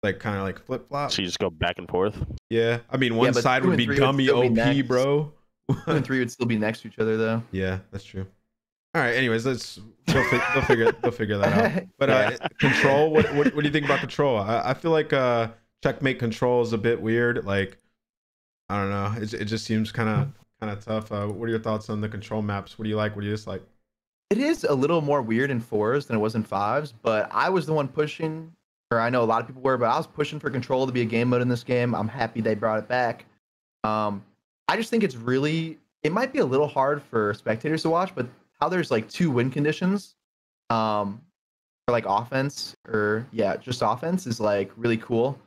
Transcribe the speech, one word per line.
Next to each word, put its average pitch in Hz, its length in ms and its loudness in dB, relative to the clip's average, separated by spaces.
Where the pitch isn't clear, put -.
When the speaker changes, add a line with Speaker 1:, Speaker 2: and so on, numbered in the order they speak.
Speaker 1:
Like, 101 180 -2
kinda 101 240 -4
like 95 160 -6
flip - 300 -8
flop. 143 220 -4
Speaker 2:
So - 100 -2
you 92 60 -2
just 85 120 -8
go 98 100 0
back 85 280 -2
and 87 120 -14
forth. 95 320 0
Speaker 1:
Yeah, 117 300 0
I 131 80 -4
mean, 127 160 2
Speaker 3:
Yeah, 113 60 0
Speaker 1:
one 123 140 4
Speaker 3:
but 117 100 2
Speaker 1:
side 131 200 4
Speaker 3:
two 185 60 4
Speaker 1:
would - 40 2
Speaker 3:
and - 40 2
Speaker 1:
be 120 80 4
Speaker 3:
three 139 100 0
would 139 40 0
Speaker 1:
gummy 135 260 4
Speaker 3:
still 131 160 4
be 123 60 4
Speaker 1:
O - 20 2
P, 113 40 2
Speaker 3:
next. 127 80 -2
Speaker 1:
bro. 139 460 0
<laughs> - 0 -
Speaker 3:
Two - 80 0
and 156 180 0
three 131 140 -2
would 123 100 -2
still 120 160 -4
be 117 120 0
next 107 240 -2
to 110 80 -14
each - 100 -20
other, 110 160 0
though. 113 260 0
Speaker 1:
Yeah, 95 260 -2
that's 98 140 -12
true. 95 240 -10
All - 80 2
right. 120 140 2
Anyways, 117 300 2
let's, 127 340 -4
they'll 139 220 2
fi-, 120 240 0
they'll 135 120 0
figure, 117 260 4
they'll 120 200 -2
figure 104 260 -2
that - 160 2
out. 180 140 -4
Speaker 3:
<laughs> - 60 -20
Speaker 1:
But, 135 120 2
uh, 131 220 4
Speaker 3:
Yeah. - 60 -6
Speaker 1:
control. 143 520 4
What, 151 220 4
what, 147 220 2
what 147 60 0
do 147 60 2
you 143 40 0
think 147 140 0
about 139 160 2
control? 135 360 0
I, 107 340 0
I - 20 0
feel 165 180 -2
like, 151 220 2
uh, 123 340 2
checkmate 131 380 0
control 123 440 2
is 113 100 -2
a 113 40 0
bit 117 240 0
weird. 117 440 0
Like, 98 320 -2
I 101 100 -4
don't 98 120 -2
know. 101 320 -4
It, 107 120 -6
it 107 120 -6
just 107 180 -4
seems 110 300 -2
kinda, 110 360 0
kinda 107 160 -8
tough. 107 380 -6
Uh, 101 140 -4
what 104 180 -6
are 113 60 -2
your 113 80 0
thoughts 110 300 -4
on 107 120 -4
the 107 80 -4
control 107 320 -6
maps? 101 360 -6
What 113 60 -10
do 107 60 -4
you 107 80 -2
like? 107 180 -2
What 104 60 -8
do 101 60 -4
you 104 60 -2
dislike? 98 300 -8
Speaker 3:
It 208 80 2
is 294 260 0
a 147 80 4
little 143 260 2
more 143 220 2
weird 117 280 0
in 123 120 -2
fours 117 460 0
than 117 100 -2
it - 20 2
was 110 160 0
in 110 80 0
fives, 110 480 -2
but 110 400 0
I 123 160 2
was 180 180 0
the 156 80 -2
one 143 140 0
pushing, 156 640 -4
or 117 80 4
I 117 100 2
know 123 120 2
a - 20 4
lot 113 160 2
of 117 80 -6
people 131 140 -16
were, 131 160 2
but 120 80 2
I 117 120 4
was 160 100 -4
pushing 147 340 -6
for 143 80 -4
control 131 360 -2
to 131 60 -4
be 123 100 0
a 117 40 2
game 117 240 0
mode 123 120 2
in 123 60 0
this 120 160 -2
game. 123 320 0
I'm 107 140 -2
happy 117 320 -4
they 110 120 2
brought 107 260 0
it 107 100 -10
back. 123 360 -2
Um, 107 400 -2
I 175 80 2
just 226 120 -4
think 226 140 2
it's 139 140 -2
really, 151 600 -2
it 156 100 0
might 254 180 -2
be 285 80 -2
a 202 60 4
little 135 240 2
hard 143 340 0
for 104 300 0
spectators 147 500 -2
to 160 60 2
watch, 180 260 0
but 123 100 -2
how 147 80 2
there's, 180 200 -2
like, 110 200 0
two 175 200 0
win 123 220 2
conditions, 156 640 -2
um, 110 520 0
for, 123 60 0
like, 117 160 2
offense 123 640 -2
or, 107 460 0
yeah, 101 240 0
just - 260 -6
offense 156 420 0
is, 117 140 -4
like, 101 380 0
really 117 200 2
cool. 117 500 0